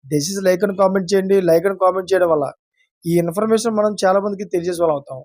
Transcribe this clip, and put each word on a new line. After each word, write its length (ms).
దయచేసి 360
like 180
and 160
కామెంట్ 300
చేయండి. 260
like 200
and 140
కామెంట్ 280
చేయడం 220
వల్ల 120
ఈ 40
ఇన్ఫర్మేషన్ 560
మనం 120
చాలా 220
మందికి 280
తెలియజేసే 300
వాళ్ళం 140
అవుతాం. 280